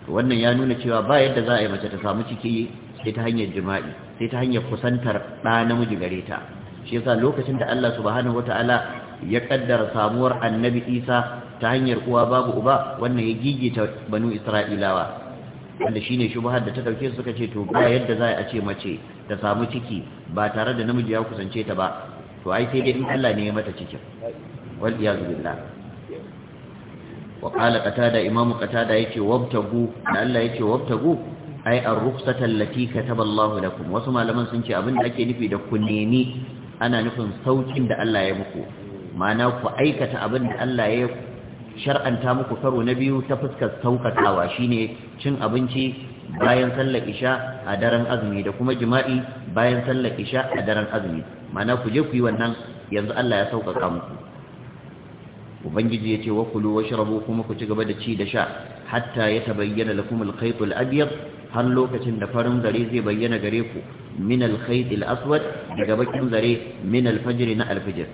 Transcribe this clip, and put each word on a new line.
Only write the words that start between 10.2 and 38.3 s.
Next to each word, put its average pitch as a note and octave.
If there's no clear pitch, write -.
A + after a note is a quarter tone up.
Annabi A#2
Isa B2
ta A2+
hanyar B2+
uwa A#2+
babu B2
uba, B2+
wannan A#2+
ya A2+
gigita B2
Banu A2
Isra'ilawa. G2+
Wanda G#2+
shine B2
shubhar B2
da A2+
ta B2+
dauke A#2+
su, B2
suka A#2+
ce, A2+
"To, G#2
ba -
yadda A#2+
za A#2
a G2+
ce A#2
mace G2
ta G2+
samu G#2
ciki A2+
ba G#2
tare A2
da A#2
namiji A2+
ya A2
kusance G#2+
ta G#2+
ba. -
To, F#2
ai A#2
sai B2+
dai B2+
in B2+
Allah C3
ne G#2
ya G#2
mata G#2+
cikin." -
Wal A2+
iyazu G2+
billah. D#2
Wa -
qala A#2
Qatada, A#2
Imam A2+
Qatada A2
yace, A2+
"Wabtagu", A#2+
da G2+
Allah A#2+
yace, A#2+
"Wabtagu", B2
ai A#2+
ar-rukhsata B2
allati A#2
kataba A#2
Allahu G#2+
lakum. F2+
Wasu A#2+
malaman A2+
sun A#2
ce A#2+
abin G#2
da B2
ake B2
nufi A#2
da G2+
ku -
nemi, G#2+
ana A#2+
nufin A2+
saukin C3
da -
Allah G2+